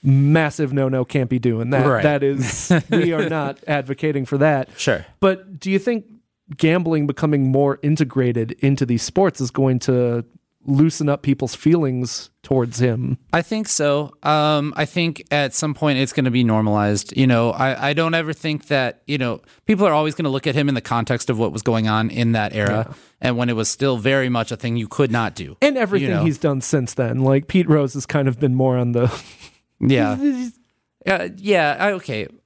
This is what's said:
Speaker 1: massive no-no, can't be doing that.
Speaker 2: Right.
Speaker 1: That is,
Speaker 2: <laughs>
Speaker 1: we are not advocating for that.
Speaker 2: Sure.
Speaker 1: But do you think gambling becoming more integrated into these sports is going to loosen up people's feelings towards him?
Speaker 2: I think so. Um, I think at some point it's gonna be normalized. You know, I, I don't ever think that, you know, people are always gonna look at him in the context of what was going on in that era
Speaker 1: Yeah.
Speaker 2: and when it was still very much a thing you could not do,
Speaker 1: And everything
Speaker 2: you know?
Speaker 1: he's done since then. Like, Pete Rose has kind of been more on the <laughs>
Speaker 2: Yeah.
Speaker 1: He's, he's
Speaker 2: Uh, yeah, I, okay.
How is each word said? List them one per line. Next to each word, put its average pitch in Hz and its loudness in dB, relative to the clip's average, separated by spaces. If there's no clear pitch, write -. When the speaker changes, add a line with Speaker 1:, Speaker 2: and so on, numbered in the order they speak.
Speaker 1:
massive 143 2
no-no, 131 0
can't 131 -2
be 127 0
doing 117 0
that. 135 2
Speaker 2:
Right. 123 2
Speaker 1:
That 147 2
is, 135 -2
Speaker 2:
<laughs> - -10
Speaker 1:
we 170 2
are 160 0
not 147 -4
advocating 139 -2
for 139 -2
that. 143 2
Speaker 2:
Sure. 95 -2
Speaker 1:
But 190 -2
do 190 -6
you 196 2
think 220 -2
gambling 165 2
becoming 139 0
more 139 2
integrated 127 0
into 139 2
these 117 0
sports - 0
is 127 -4
going 131 0
to 120 0
loosen 147 2
up 143 -2
people's 135 -2
feelings 131 0
towards 120 0
him? 127 0
Speaker 2:
I 165 2
think 220 -6
so. 147 -2
Um, 151 0
I 156 0
think 165 -4
at 143 0
some 151 -2
point 143 0
it's 135 0
gonna 131 0
be 123 2
normalized. 104 2
You 135 4
know, 117 2
I, 135 -2
I - -2
don't 165 -2
ever 160 -2
think 151 -6
that, 131 -2
you 147 -4
know, 120 -4
people 208 2
are 165 4
always 156 0
gonna 160 -2
look 135 -2
at 139 0
him 143 2
in 135 0
the 117 -2
context 120 -2
of 113 0
what 107 0
was 110 -8
going 113 2
on 110 0
in 117 0
that 107 0
era 107 0
Speaker 1:
Yeah. 139 -16
Speaker 2:
and 123 0
when 120 0
it 120 -2
was 110 -2
still 135 0
very 131 0
much 120 -2
a 110 -6
thing 117 -4
you 113 -4
could 135 0
not 113 0
do, 69 -12
Speaker 1:
And 277 2
everything 190 0
Speaker 2:
you - 0
know? - 2
Speaker 1:
he's 156 0
done 143 0
since 127 -2
then. 120 -2
Like, 135 2
Pete 180 2
Rose 143 2
has 135 -6
kind 139 0
of 120 -2
been 131 2
more 131 2
on 120 0
the 120 2
<laughs> - -18
Speaker 2:
Yeah. - 2
Speaker 1:
He's, 277 -2
he's 247 -8
Speaker 2:
Uh, 180 -2
yeah, 180 2
I, 202 0
okay. 131 -6